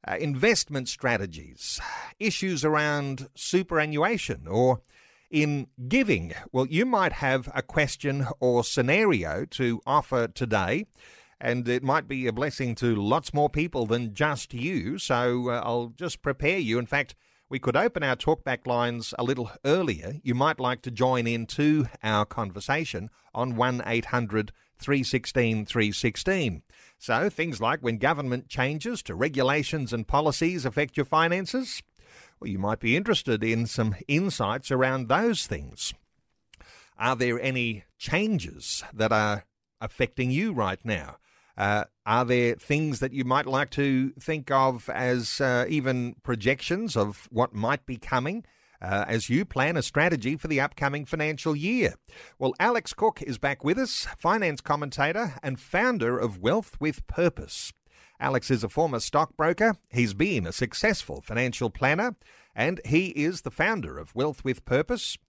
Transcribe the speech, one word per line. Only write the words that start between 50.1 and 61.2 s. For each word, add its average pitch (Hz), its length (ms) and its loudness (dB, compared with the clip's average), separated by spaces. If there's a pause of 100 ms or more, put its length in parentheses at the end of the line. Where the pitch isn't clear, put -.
for 160 120 -8
the 147 120 2
upcoming 143 440 -2
financial 156 500 -2
year? 190 400 0 (460)
Well, 131 180 0
Alex 226 340 2
Cook 208 300 0
is 131 160 -6
back 139 240 -2
with 170 160 2
us, - 300 -4 (100)
finance 180 420 0
commentator 147 760 0 (100)
and 135 160 -4
founder 185 580 2
of 101 220 -2
Wealth 151 400 0
with 151 260 -2
Purpose. - 640 -2 (460)
Alex 135 320 0
is 117 140 2
a 107 40 -2
former 139 300 0
stockbroker. 165 800 2 (140)
He's 117 220 2
been 117 360 0
a 82 40 -8
successful - 680 -2